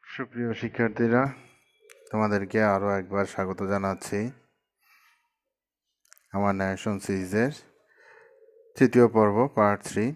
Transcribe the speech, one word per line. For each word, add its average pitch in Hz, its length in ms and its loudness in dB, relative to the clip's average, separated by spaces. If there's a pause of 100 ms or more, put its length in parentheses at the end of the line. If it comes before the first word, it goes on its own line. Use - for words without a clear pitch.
(160)
সুপ্রিয় 120 380 -6
শিক্ষার্থীরা, 117 800 0 (760)
তোমাদেরকে 107 520 0
আরও 101 260 2
একবার 98 360 -2
স্বাগত 95 380 -6
জানাচ্ছি 98 680 -4 (2000)
আমার 101 240 0
ন্যারেশন 95 440 -4
সিরিজের 98 520 -4 (1200)
তৃতীয় 123 320 6
পর্ব, 110 480 4
পার্ট 104 280 2
থ্রি 120 320 -4